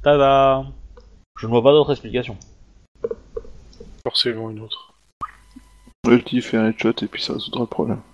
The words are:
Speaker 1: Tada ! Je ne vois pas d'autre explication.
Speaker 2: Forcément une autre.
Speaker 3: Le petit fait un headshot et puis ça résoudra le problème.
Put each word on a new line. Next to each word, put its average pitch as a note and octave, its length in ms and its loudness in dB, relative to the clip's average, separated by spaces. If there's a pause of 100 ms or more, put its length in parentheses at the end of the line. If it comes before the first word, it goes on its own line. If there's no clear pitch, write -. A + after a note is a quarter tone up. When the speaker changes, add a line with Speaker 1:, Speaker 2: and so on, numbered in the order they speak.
Speaker 1:
Tada ! C3+ 600 4 (720)
Je - 80 -10
ne A2+ 60 -4
vois A#2+ 100 4
pas C3+ 100 6
d'autre D3 200 4
explication. A#2+ 440 -6 (1700)
Speaker 2:
Forcément A2+ 460 -4
une G#2+ 100 -12
autre. - 320 -16 (1160)
Speaker 3:
Le A#2+ 100 8
petit B2 220 -2
fait - 160 -4
un A2 140 2
headshot A2+ 320 -2
et G#2 40 -6
puis - 160 -10
ça - 120 -6
résoudra - 260 -8
le A#2 60 -2
problème. A2 340 -4 (140)